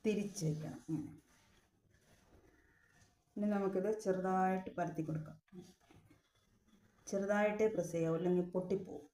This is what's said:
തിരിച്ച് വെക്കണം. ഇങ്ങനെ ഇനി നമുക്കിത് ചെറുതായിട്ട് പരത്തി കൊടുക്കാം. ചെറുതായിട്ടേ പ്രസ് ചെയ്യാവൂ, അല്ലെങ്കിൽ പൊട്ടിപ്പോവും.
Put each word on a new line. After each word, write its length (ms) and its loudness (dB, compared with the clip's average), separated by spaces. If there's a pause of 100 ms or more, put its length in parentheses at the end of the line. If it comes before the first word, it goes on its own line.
തിരിച്ച് 440 -2
വെക്കണം. 320 -4 (120)
ഇങ്ങനെ 260 -6 (2250)
ഇനി 160 0
നമുക്കിത് 360 2 (140)
ചെറുതായിട്ട് 760 2
പരത്തി 280 -2
കൊടുക്കാം. 300 -6 (1700)
ചെറുതായിട്ടേ 640 2
പ്രസ് 200 -2
ചെയ്യാവൂ, 240 2
അല്ലെങ്കിൽ 260 4 (100)
പൊട്ടിപ്പോവും. 600 -2